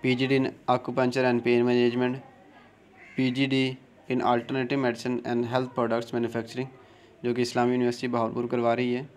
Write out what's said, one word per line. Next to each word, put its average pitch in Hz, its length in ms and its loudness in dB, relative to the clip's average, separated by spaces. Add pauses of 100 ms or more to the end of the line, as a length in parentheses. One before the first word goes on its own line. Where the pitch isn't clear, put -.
पीजीडी 131 360 2
in 131 60 2
acupuncture 127 760 0
and 120 180 2
pain 120 220 4
management, 123 540 2 (1000)
पीजीडी 131 600 0 (340)
in 127 100 0
alternative 123 640 0
medicine 120 420 -2
and 120 180 0
health 127 220 -2 (120)
products 117 320 -2
manufacturing, 117 560 -4 (560)
जो 120 100 0
कि 123 80 -2
इस्लामी 120 300 2
यूनिवर्सिटी 123 360 0
बहावलपुर 117 400 -2
करवा 117 260 0
रही 123 200 0
है। 135 240 -6